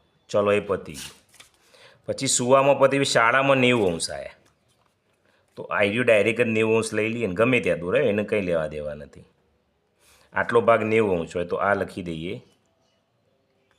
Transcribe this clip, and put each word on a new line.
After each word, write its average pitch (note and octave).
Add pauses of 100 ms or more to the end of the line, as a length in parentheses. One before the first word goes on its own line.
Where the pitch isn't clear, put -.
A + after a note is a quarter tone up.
(300)
ચલો, G#2
એ G#2
પતી F#2
ગયું. - (880)
પછી A#2+
સુવામાં C3+
પતી C#3
ગયું, C#3
શાળામાં C3+
નેવું A2+
અંશ D#2+
આવ્યા. C#2 (1200)
તો -
આ F2
રહ્યું G#2
ડાયરેક્ટ A2
જ A#2
નેવું A2
અંશ A2
લઈ A2
લઈએ A#2
ને, F2+
ગમે A#2+
ત્યાં E2
દોરાય, A2+
એને G#2
કંઈ G#2
લેવા D#2+
દેવા D2
નથી. D2 (1080)
આટલો A2+
ભાગ G#2+ (120)
નેવું G#2
અંશ E2
હોય F2
તો - (120)
આ G2+
લખી F#2
દઈએ, E2 (1500)